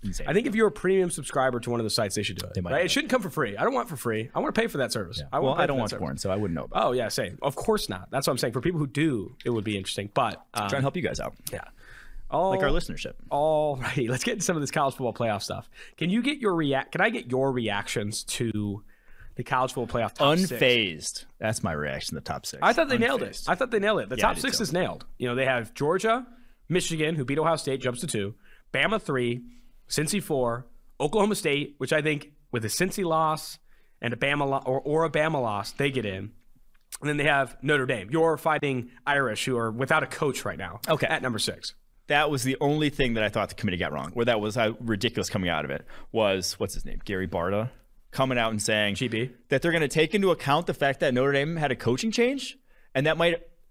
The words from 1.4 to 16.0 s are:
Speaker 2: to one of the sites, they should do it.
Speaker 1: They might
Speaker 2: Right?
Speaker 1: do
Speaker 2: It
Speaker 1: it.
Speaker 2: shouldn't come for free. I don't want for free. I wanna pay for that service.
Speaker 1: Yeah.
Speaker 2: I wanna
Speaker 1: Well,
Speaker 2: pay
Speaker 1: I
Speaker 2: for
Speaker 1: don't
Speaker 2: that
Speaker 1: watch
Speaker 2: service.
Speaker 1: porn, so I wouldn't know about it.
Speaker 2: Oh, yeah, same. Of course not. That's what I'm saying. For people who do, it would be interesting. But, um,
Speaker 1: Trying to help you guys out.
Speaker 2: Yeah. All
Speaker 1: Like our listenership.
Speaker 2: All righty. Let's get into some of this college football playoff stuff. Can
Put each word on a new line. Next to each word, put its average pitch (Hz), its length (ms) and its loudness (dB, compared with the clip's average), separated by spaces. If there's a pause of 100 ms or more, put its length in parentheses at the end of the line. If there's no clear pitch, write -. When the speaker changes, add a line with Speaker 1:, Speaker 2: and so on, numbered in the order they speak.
Speaker 2:
to 120 100 -4
one 120 80 0
of 113 60 0
the 107 60 -2
sites, 110 260 0
they 104 80 0
should 92 140 -4
do - 100 -8
it. - 60 -12
Speaker 1:
They 95 60 0
might 87 120 -2
Speaker 2:
Right? 143 60 2
Speaker 1:
do 175 40 4
Speaker 2:
It 185 40 2
Speaker 1:
it. 165 40 0
Speaker 2:
shouldn't 285 220 0
come 247 100 4
for 180 80 -4
free. 113 260 -2
I 117 60 0
don't 226 120 2
want 240 140 -2
for 165 80 -8
free. 113 380 -2
I 165 60 0
wanna 262 100 0
pay 226 160 2
for - 120 -4
that 123 120 0
service. 104 300 -6
Speaker 1:
Yeah. - 120 -10
Speaker 2:
I 135 60 2
wanna 160 80 2
Speaker 1:
Well, 131 80 4
Speaker 2:
pay 175 60 0
Speaker 1:
I - 20 4
Speaker 2:
for 143 60 4
Speaker 1:
don't 139 80 0
Speaker 2:
that 123 60 0
Speaker 1:
watch 104 80 -2
Speaker 2:
service. - 120 -6
Speaker 1:
porn, 69 160 -4
so 98 140 -2
I - 20 2
wouldn't 98 220 -2
know 67 80 -4
about - 180 0
it. - 60 4
Speaker 2:
Oh, - 20 2
yeah, 123 160 0
same. 101 340 -4
Of 139 140 -2
course - 340 0
not. 92 220 -8
That's 135 160 0
what 156 60 2
I'm 123 60 0
saying. 123 140 0
For 127 80 -2
people 165 200 0
who 143 80 0
do, 139 560 -2
it 123 60 0
would 113 120 0
be 104 140 -2
interesting. 98 360 -6
But, 117 320 0 (100)
um, 104 140 -2
Speaker 1:
Trying - 20 -2
to 139 100 0
help 139 160 0
you 175 60 -2
guys - 180 -2
out. - 140 -6 (180)
Speaker 2:
Yeah. 101 80 -8 (680)
All 175 200 2
Speaker 1:
Like 190 120 2
our - 60 2
listenership. - 460 0 (160)
Speaker 2:
All 151 460 2
righty. 123 300 -2
Let's 123 160 -2
get 233 120 0
into 185 100 -4
some 180 100 0
of 156 60 -2
this 139 100 -4
college 139 240 0
football 120 200 -4
playoff 107 260 0
stuff. - 300 -8 (260)
Can 165 140 -2